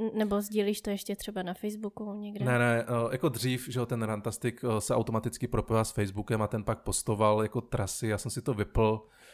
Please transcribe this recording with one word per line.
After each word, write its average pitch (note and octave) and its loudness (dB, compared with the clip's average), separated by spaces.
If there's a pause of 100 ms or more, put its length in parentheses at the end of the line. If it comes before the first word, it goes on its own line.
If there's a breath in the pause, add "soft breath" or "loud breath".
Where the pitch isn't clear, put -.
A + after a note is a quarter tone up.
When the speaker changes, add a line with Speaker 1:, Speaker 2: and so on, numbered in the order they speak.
(140)
Speaker 1:
nebo G#3 2
sdílíš G#3 0
to G#3+ -4
ještě G3+ -4
třeba G#3 -6
na F3+ -4
Facebooku G#3 -6
někde? G#3 -6
Speaker 2:
Ne, B2 4
ne, A#2 4
o, A#2 0
jako D3 2
dřív, B2 -2
že B2 -4
jo, A#2+ 0
ten A#2 -2
Rantastik, A2 -2
o, A2 2
se B2 0
automaticky A2+ 0
propojil A2 2
s - -4
Facebookem G#2+ -2
a G#2 0
ten G#2+ -2
pak A2 -2
postoval G#2+ 2
jako A2 -2
trasy, - -2
já G#2 2
jsem - -6
si - -4
to C3+ 0
vypl, A2 4 (280 loud breath)